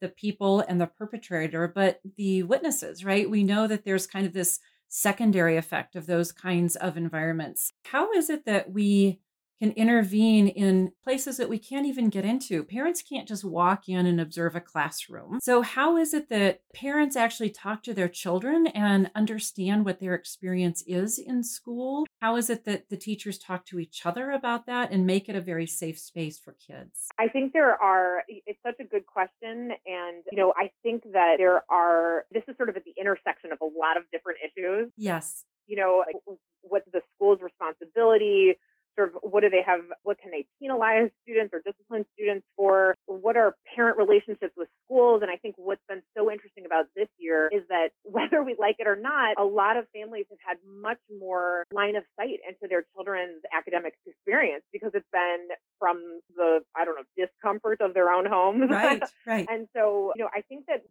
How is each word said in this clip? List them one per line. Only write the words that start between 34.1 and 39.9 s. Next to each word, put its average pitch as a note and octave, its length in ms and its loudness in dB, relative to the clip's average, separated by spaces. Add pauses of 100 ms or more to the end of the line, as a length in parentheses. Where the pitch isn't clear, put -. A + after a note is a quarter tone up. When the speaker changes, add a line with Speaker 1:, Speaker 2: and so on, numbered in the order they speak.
Speaker 2:
different - 320 -8
issues. F#3+ 540 -4
Speaker 1:
Yes. F3+ 480 -6 (220)
Speaker 2:
You G3+ 100 -6
know, F#3 280 4
like, D#3+ 100 -8 (100)
w-, G3 140 -16 (240)
what's F#3+ 280 -4
the F3+ 100 -2 (140)
school's G3 260 4
responsibility? F#3+ 1160 4 (400)
Sort G3 140 2
of, E3+ 140 -14
what G3+ 180 2
do G#3 80 4
they F#3 160 4
have, F3+ 140 2 (240)